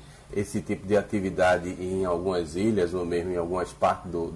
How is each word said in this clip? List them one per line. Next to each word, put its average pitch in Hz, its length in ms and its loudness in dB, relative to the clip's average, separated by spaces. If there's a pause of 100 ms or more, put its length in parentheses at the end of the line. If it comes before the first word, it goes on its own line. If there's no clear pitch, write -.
(320)
esse 101 300 -2
tipo 98 240 -4
de 101 100 4
atividade 92 760 2
em 92 340 -2
algumas 87 500 0
ilhas 95 400 2
ou 90 100 -2
mesmo 87 280 0
em 90 40 0
algumas 87 360 -2
partes 95 360 0
do, 82 280 -4